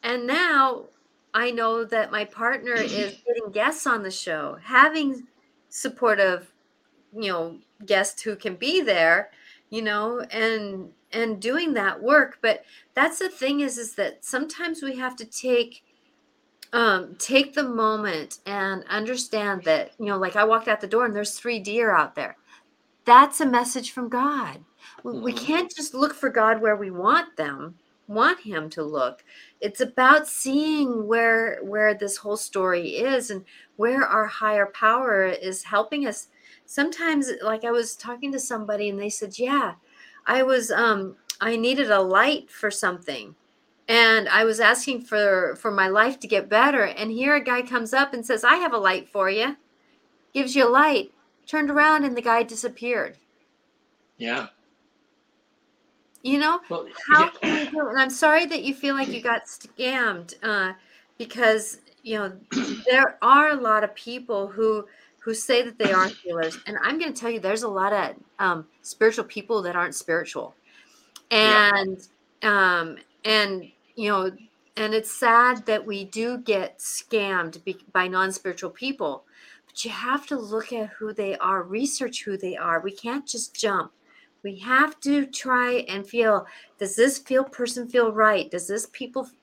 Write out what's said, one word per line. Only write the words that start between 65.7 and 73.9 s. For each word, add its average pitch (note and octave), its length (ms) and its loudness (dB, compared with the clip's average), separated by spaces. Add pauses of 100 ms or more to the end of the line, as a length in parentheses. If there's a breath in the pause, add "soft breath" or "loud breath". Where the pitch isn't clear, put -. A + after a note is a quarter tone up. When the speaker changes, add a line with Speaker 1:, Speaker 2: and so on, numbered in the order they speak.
Speaker 1:
they G3 140 2
are F#3 160 4
Speaker 2:
<clears throat> - 140 -12
Speaker 1:
healers. E3 440 -4
And G#3 160 -8
I'm C#4 160 0
gonna D#4+ 140 -4
tell A#3 180 -6
you, A3+ 100 -4
there's G3+ 220 -2
a A#3+ 60 -6
lot G3 260 0
of, F3 220 -2 (240)
um, E3+ 260 -2 (160)
spiritual A3 420 0
people G#3+ 380 -4
that F3 140 -6
aren't F3 180 -2
spiritual. - 600 -6 (760 soft breath)
Speaker 2:
Yeah. G#3+ 440 6
Speaker 1:
And, F#3+ 340 -4 (340)
um, F3+ 540 2 (280)
and G3+ 460 0 (280)